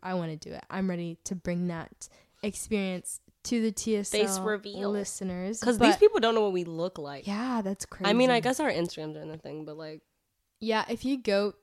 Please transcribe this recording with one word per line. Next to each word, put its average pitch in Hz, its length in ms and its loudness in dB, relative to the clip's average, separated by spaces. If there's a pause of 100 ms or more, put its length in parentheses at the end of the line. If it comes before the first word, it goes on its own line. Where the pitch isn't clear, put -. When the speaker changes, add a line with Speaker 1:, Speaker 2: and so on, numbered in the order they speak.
Speaker 1:
I 185 140 -6
wanna 165 220 -4
do - 140 -14
it. - 200 -12
I'm 190 180 -2
ready 170 360 -6
to 196 100 -4
bring 175 320 -2
that - 420 -10 (320)
experience 196 800 -4 (240)
to 233 180 0
the 220 100 2
T 214 260 0
S 202 160 -4
L 214 80 2
Speaker 2:
Face 196 180 2
reveal. 202 520 -4
Speaker 1:
listeners. 196 680 -4
Speaker 2:
'Cause 240 180 2
these 214 180 8
Speaker 1:
But - 40 -10
Speaker 2:
people 415 200 8
don't 226 160 4
know 220 60 4
what 202 120 2
we 180 100 0
look 170 340 -4
like. 143 300 -10
Speaker 1:
Yeah, 226 360 -2
that's 196 220 -4 (180)
Speaker 2:
I 202 100 4
mean, 247 160 6
I 240 100 6
Speaker 1:
crazy. - 20 2
Speaker 2:
guess 254 180 0
our 294 120 2
Instagrams 156 460 -4
are 151 40 -14
in 156 80 -10
the 160 80 -10
thing, 156 280 -12
but, 151 120 -12
like, 156 240 -14 (600)
Speaker 1:
Yeah, 220 260 0
if 233 140 -6
you 269 140 0
go, 202 460 0